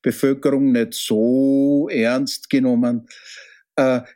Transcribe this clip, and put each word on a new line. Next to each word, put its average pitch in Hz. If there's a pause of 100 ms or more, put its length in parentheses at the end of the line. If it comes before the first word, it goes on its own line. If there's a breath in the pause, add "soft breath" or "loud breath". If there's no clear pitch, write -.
Bevölkerung 135
nicht 117
so 135
ernst 127
genommen. 123 (680 loud breath)
Äh, 131 (140)